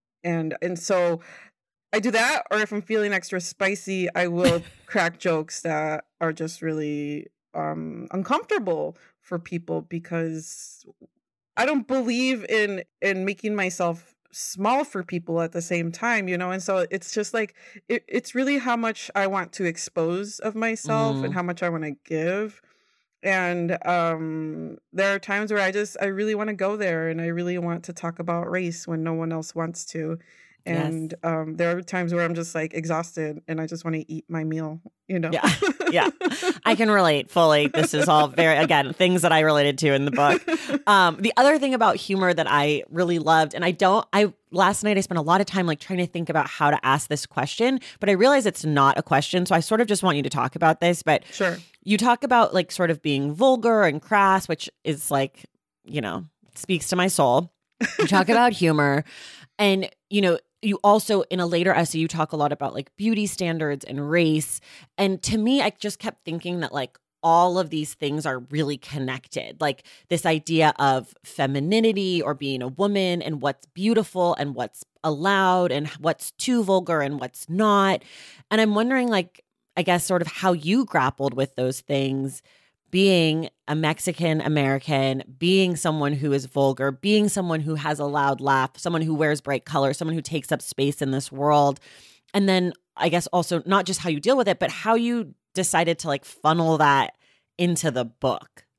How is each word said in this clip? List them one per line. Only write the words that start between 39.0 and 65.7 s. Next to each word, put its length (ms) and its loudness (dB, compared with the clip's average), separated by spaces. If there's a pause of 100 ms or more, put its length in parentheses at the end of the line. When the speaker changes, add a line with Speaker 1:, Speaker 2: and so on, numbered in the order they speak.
Speaker 2:
that 100 4
I 80 6
related 380 4
to 160 4
in 120 2
the 40 0
book. 360 4
Speaker 1:
<laughs> 60 -2 (340)
Speaker 2:
Um, 340 6
the 180 0
other 200 6
thing 140 0
about 240 4
humor 380 0
that 120 0
I 440 2
really 280 0
loved, 360 4
and 100 -4
I 60 2
don't, 420 2
I, 220 2 (160)
last 340 2
night 140 2
I 20 2
spent 180 -4
a 40 0
lot 180 2
of 60 2
time, 200 -2
like, 140 -2
trying 200 -6
to 60 -2
think 220 -8
about 180 0
how 240 0
to 140 2
ask 240 2
this 160 -4
question, 560 -2 (200)
but 100 6
I 20 8
realized 340 6
it's 200 -2
not 320 4
a 40 -4
question. 440 0
So 80 2
I 60 4
sort 200 0
of 60 4
just 160 0
want 160 2
you 60 -2
to 40 -2
talk 280 -4
about 240 2
this, 220 2
but 300 2
Speaker 1:
Sure. 240 -2 (280)
Speaker 2:
you 120 2
talk 260 2
about, 300 4
like, 180 0
sort 200 0
of 100 -2
being 320 0
vulgar 520 4
and 180 0
crass, 440 4
which 220 -6 (140)
is, 280 -4
like, 340 -2 (420)
you 160 -6
know, 240 -8 (280)
speaks 340 -4
to 80 -2
my 100 2
soul. 440 2 (480)
You 80 2
talk 220 2
Speaker 1:
<laughs> 0 -
Speaker 2:
about 240 4
humor 520 2 (540)
and, 300 2 (220)
you 100 2
know, 180 4 (220)
you 240 -2
also, 460 4
in 100 -2
a 60 0
later 260 2
essay, 260 0
you 100 0
talk 240 -4
a 40 -6
lot 160 0
about, 220 -6
like, 220 -10
beauty 300 0
standards 600 -4
and 240 -6
race. 500 2 (380)
And 240 0
to 160 -2
me, 240 2
I 80 0